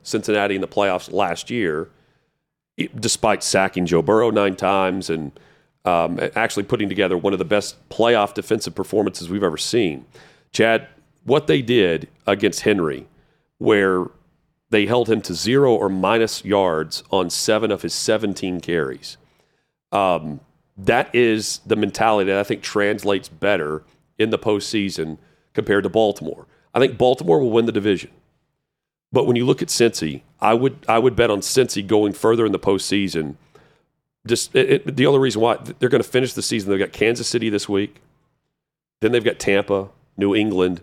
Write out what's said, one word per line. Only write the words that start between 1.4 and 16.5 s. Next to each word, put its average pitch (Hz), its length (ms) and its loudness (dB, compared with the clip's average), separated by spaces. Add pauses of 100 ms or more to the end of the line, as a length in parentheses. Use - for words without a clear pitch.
year, 85 380 -4 (880)
e-, - 100 -4 (100)
despite 107 460 0
sacking 95 420 0
Joe 82 160 2
Burrow 110 300 2
nine 101 240 2
times 95 560 0
and, 78 200 -4 (540)
um, 85 320 0 (160)
actually 107 300 -2
putting 101 260 -4
together 92 280 0
one 98 160 0
of 92 60 -2
the 92 60 -4
best 101 300 -2 (140)
playoff 113 440 2
defensive 104 400 -4
performances 95 560 -4
we've 98 140 -2
ever 80 140 0
seen. 80 480 -2 (480)
Chad, 113 340 2 (380)
what 147 220 2
they 151 140 2
did 98 460 2 (180)
against 101 360 0
Henry, 82 440 0 (520)
where 95 480 2 (640)
they 107 160 2
held 113 240 0
him 107 120 0
to 92 120 -8
zero 123 420 2
or 101 140 0
minus 101 540 0
yards 92 680 0